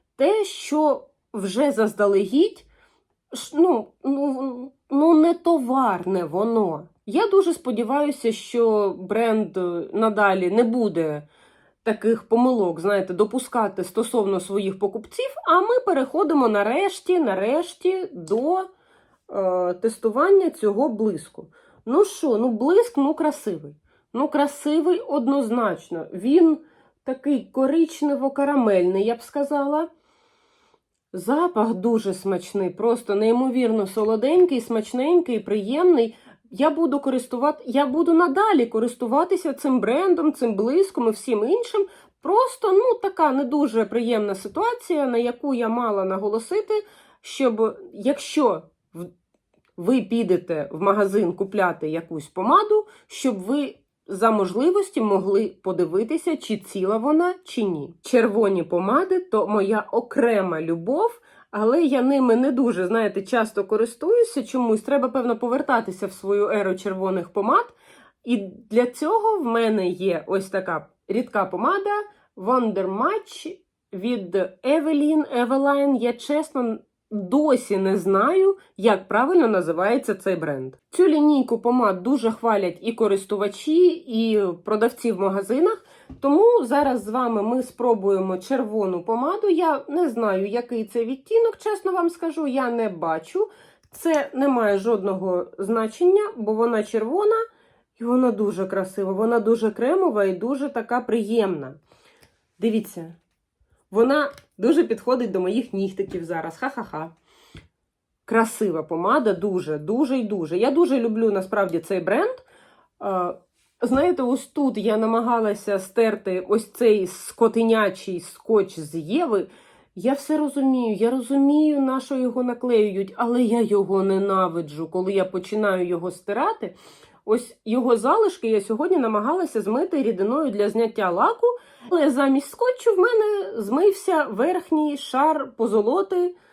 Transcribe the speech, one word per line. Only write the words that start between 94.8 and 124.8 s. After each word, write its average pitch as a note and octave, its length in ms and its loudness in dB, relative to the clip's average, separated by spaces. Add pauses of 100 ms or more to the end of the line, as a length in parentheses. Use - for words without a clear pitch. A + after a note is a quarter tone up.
значення, A3+ 800 2
бо A3 180 -2
вона A3+ 280 0
червона D4 540 0 (640)
і A#3 40 -8
вона B3 260 2
дуже G3 360 -2
красива, F#3+ 460 -4
вона A3+ 280 0
дуже A3 300 0
кремова B3 540 0
і F#3+ 80 0
дуже B3+ 360 -4
така A#3+ 320 -4
приємна. G3+ 760 -2 (840)
Дивіться, F#3+ 560 -4 (760)
вона C#4 400 2 (280)
дуже C#4+ 260 2
підходить B3 460 -2
до F#3 100 -2
моїх G3 320 -2
нігтиків F#3+ 520 -6
зараз. E3 320 -8
Ха-ха-ха. F#3+ 540 -8 (1120)
Красива A3 580 0
помада, G3+ 500 0
дуже, F3 460 -4
дуже A#3+ 400 0
і A#3 60 -2
дуже. F3+ 340 -4
Я B3 120 2
дуже C4+ 300 2
люблю A3+ 300 0
насправді F#3+ 480 -2
цей F#3 220 -4
бренд. C#4 340 0 (680)
Е, F#3+ 320 -4 (480)
знаєте, C#4 400 2
ось B3 240 -2
тут C4+ 320 -2
я G#3+ 180 0
намагалася A3 800 0
стерти G3 720 -2
ось A3 240 0
цей G#3+ 340 4
скотинячий A3 1120 0
скотч - 580 -2
з D3+ 160 -14
Єви. G3 520 -2 (480)
Я G#3 180 -2
все D4+ 260 -2
розумію, C4 560 0
я A3+ 160 0
розумію, C#4 720 2
на C4 200 0
що C4+ 160 -6
його B3+ 260 -2
наклеюють, A3 720 0
але A#3+ 260 0
я A#3 180 2
його G3 420 2
ненавиджу, F#3 920 -2